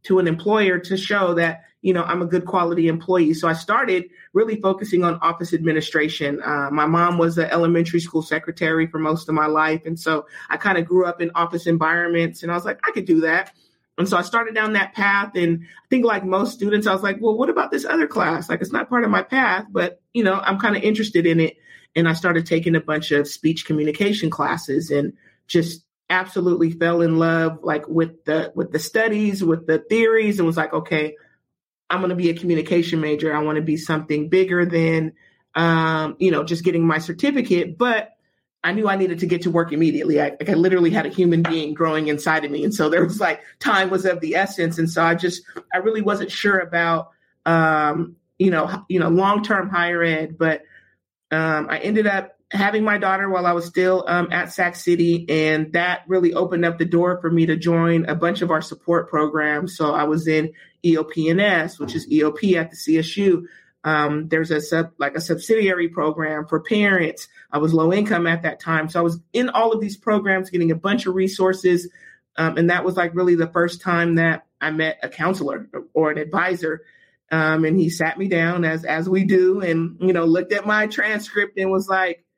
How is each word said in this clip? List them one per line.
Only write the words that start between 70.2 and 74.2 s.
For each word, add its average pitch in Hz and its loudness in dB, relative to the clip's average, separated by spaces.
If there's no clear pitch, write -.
getting 170 0
a 160 0
bunch 196 -2
of 185 -2
resources. 185 2
Um, 160 -2
and 170 4
that 175 0
was, 185 -2
like, 175 -2
really 180 4
the 165 0
first 175 0
time 170 0
that 165 0